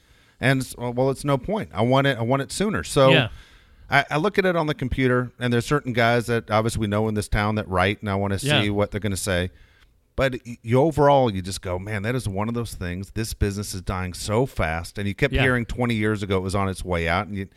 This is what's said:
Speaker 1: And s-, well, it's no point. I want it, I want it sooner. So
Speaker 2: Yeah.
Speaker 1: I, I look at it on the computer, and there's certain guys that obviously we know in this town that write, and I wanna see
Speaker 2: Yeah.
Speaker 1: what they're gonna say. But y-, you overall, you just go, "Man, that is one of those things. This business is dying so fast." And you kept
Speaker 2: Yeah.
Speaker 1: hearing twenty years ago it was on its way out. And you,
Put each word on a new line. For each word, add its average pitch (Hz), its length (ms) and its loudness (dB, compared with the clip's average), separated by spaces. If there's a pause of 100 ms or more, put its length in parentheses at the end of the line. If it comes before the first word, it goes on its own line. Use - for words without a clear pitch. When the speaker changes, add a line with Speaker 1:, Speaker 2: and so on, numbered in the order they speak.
(400)
Speaker 1:
And 131 200 2
s-, - 180 -10
well, 123 320 0
it's 135 140 -4
no 143 120 2
point. 185 380 -6
I 98 80 0
want 135 240 4
it, 135 100 2
I 113 60 -4
want 127 200 2
it - 100 -12
sooner. 185 320 -2
So 135 260 6
Speaker 2:
Yeah. 139 180 4 (640)
Speaker 1:
I, 135 180 4
I 143 100 -2
look 190 200 0
at 190 80 2
it 185 80 2
on 160 140 0
the 151 60 0
computer, 123 680 0
and 123 120 0
there's 117 140 2
certain 143 260 0
guys 117 340 2
that 117 220 -2
obviously 110 320 2
we 110 60 0
know 104 220 0
in 107 60 -2
this 104 140 -2
town 107 280 2
that 107 120 -2
write, 92 340 2
and 107 60 -4
I 98 60 0
wanna 98 240 0
see 135 80 -6
Speaker 2:
Yeah. 135 220 2
Speaker 1:
what 104 240 0
they're 104 80 -4
gonna 98 160 -4
say. 90 340 0 (640)
But 131 200 0 (100)
y-, 120 160 -12
you 120 180 4
overall, 143 480 6
you 95 140 -2
just 90 180 -8
go, 90 160 -6
"Man, 101 280 -6
that 117 100 -2
is 120 140 -4
one 98 200 -2
of 117 60 -4
those 117 200 -6
things. 92 400 -8
This 110 200 -6
business 101 400 -4
is 95 80 -8
dying 92 320 -6
so 113 320 0
fast." 82 500 -4
And 101 120 -4
you 98 60 -4
kept 131 200 0
Speaker 2:
Yeah. 135 80 2
Speaker 1:
hearing 123 240 2
twenty 120 300 -2
years 107 260 0
ago 98 140 0
it 92 60 0
was 95 120 -4
on 98 140 0
its 92 160 -6
way 85 240 -2
out. 90 180 0
And 101 100 -10
you, 95 200 -8